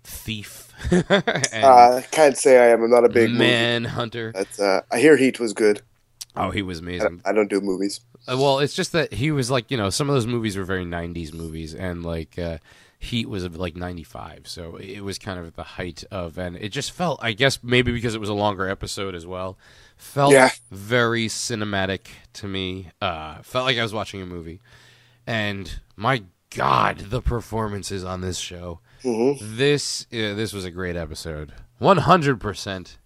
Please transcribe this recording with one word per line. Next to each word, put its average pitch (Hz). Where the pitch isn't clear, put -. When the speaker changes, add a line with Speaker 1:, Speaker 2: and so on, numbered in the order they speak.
Speaker 1:
Thief -
<laughs> -
and 220
Speaker 2:
Uh, 123
can't 147
say 131
I 120
am. 113
I'm 113
not 120
a 117
big 113
movie 120
Speaker 1:
Manhunter. 117
Speaker 2:
But, 101
uh, 95
I 117
hear 147
Heat 127
was 113
good. 104
Speaker 1:
Oh, 95
he 98
was 90
amazing. 87
Speaker 2:
I, 95
I -
don't 104
do 98
movies. 98
Speaker 1:
Uh, 127
well, 139
it's 143
just 180
that 151
he 135
was 131
like, 127
you 135
know, 101
some 143
of 143
those 120
movies 113
were 95
very 92
nineties 85
movies, 80
and 87
like, 82
uh, 85
Heat 117
was 95
of, 85
like, 87
ninety-five, 87
so 85
it 98
was 98
kind 92
of 85
at 80
the 85
height 90
of, 85
and 90
it 107
just -
felt, -
I 113
guess 131
maybe 123
because 117
it 110
was 101
a 104
longer 101
episode 98
as 85
well, 92
felt 139
Speaker 2:
Yeah. 131
Speaker 1:
very 113
cinematic 101
to -
me. 95
Uh, 78
felt 127
like 131
I 117
was 104
watching 101
a 90
movie, 87
and 104
my 113
God, 127
the 117
performances 101
on 92
this 92
show. 87
Speaker 2:
Mm-hmm. 113
Speaker 1:
This, 143
uh, 110
this 104
was 98
a 92
great 87
episode. 78
One 175
hundred 139
percent 95